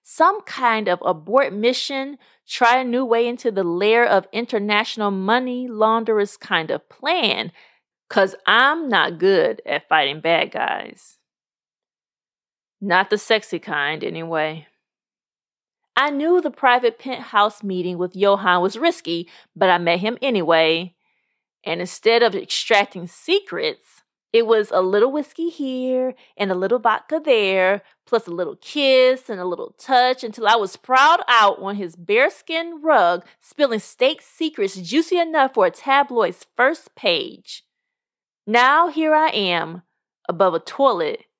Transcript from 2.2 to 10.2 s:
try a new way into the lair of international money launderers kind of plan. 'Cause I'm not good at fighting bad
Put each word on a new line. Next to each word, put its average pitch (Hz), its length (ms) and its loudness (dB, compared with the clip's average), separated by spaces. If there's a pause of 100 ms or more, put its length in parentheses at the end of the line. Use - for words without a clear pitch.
try 247 340 2
a 262 40 -2
new 254 220 -2
way 233 200 2
into 240 240 -4
the 196 140 -2
lair 208 420 2
of 190 280 2
international 208 760 -2
money 247 580 -2
launderers 220 680 0
kind 165 340 -4
of - 200 -6
plan. 226 640 -2 (560)
'Cause 190 260 2 (100)
I'm 277 440 2
not 170 280 0
good 160 480 2
at 147 220 -6
fighting 151 320 0
bad 160 320 0